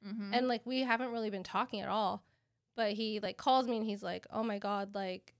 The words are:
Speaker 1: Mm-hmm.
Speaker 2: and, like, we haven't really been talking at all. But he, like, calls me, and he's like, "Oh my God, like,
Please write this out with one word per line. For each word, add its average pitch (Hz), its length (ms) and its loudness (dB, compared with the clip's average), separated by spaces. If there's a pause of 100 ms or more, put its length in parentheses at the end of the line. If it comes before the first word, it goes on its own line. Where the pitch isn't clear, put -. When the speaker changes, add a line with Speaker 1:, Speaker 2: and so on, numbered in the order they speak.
Speaker 1:
Mm-hmm. 202 280 -4
Speaker 2:
and, 247 120 4
like, 233 200 2
we 262 160 0
haven't 247 280 2
really 226 200 -2
been 196 120 -4
talking 214 380 -2
at - 80 -4
all. 202 340 0 (540)
But 214 160 2
he, 214 280 -2
like, 196 180 -4
calls 262 280 6
me, 233 120 2
and 220 80 0
he's 202 160 -2
like, 180 280 -4
"Oh 220 140 0
my 208 140 -2
God, 202 360 -2
like, 190 460 -6